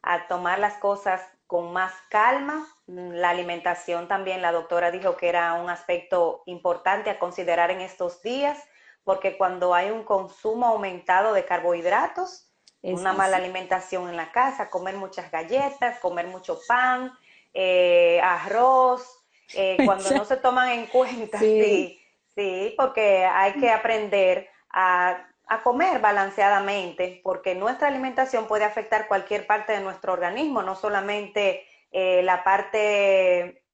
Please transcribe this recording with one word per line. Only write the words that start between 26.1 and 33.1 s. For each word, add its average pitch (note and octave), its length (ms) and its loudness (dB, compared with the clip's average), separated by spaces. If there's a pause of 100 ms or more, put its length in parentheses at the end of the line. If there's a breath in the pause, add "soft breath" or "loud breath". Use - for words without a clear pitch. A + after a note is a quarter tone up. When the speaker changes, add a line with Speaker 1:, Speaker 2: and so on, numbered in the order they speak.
Speaker 1:
porque F#3 300 -2
nuestra A#3+ 360 0
alimentación C4 580 -2
puede G#3+ 160 0
afectar G#3+ 440 -2
cualquier G3+ 380 -2
parte G#3+ 280 0
de G3+ 80 -2
nuestro F#3+ 320 -6
organismo, G#3 500 -4
no F#3+ 120 -6
solamente, G#3 880 -2 (260 loud breath)
eh, F#3 320 2
la F3+ 200 2
parte G3 1200 2 (100)